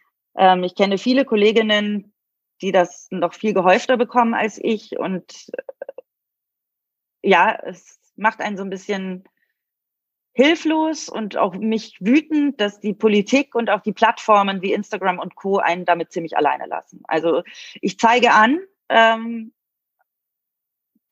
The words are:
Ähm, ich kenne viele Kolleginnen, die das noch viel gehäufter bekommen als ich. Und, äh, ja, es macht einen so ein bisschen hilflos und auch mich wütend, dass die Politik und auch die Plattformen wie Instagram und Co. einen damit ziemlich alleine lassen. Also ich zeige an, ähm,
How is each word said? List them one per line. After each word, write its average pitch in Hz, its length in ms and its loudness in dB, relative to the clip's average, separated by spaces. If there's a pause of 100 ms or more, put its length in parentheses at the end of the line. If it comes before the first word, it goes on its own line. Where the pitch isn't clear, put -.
(380)
Ähm, 180 260 4
ich 180 100 -6
kenne 196 240 0
viele 254 280 2
Kolleginnen, 208 880 0 (480)
die 190 100 -4
das 175 380 0
noch 175 240 -4
viel 214 200 -4
gehäufter 190 440 2
bekommen 233 360 0
als 214 280 -4
ich. - 360 -6
Und, - 540 -8
äh, - 500 -16 (1200)
ja, 190 400 2
es - 360 -16 (160)
macht 208 240 -2
einen 208 160 -6
so 190 80 -10
ein 196 60 -8
bisschen 190 560 -8 (1080)
hilflos 311 760 0
und 214 260 -8
auch 175 200 0
mich 220 440 -6
wütend, 285 640 0
dass 208 180 -4
die 208 140 -4
Politik 220 600 0
und 233 160 -2
auch 196 120 0
die 214 100 -6
Plattformen 202 680 2
wie 196 100 -2
Instagram 196 480 -4
und 175 160 -12
Co. 196 220 -4
einen 175 260 -2
damit 170 300 -2
ziemlich 165 240 -6
alleine 139 300 0
lassen. - 360 -12
Also 160 400 -2 (380)
ich - 180 -4
zeige 240 320 4
an, 226 300 4 (260)
ähm, 226 640 0 (1600)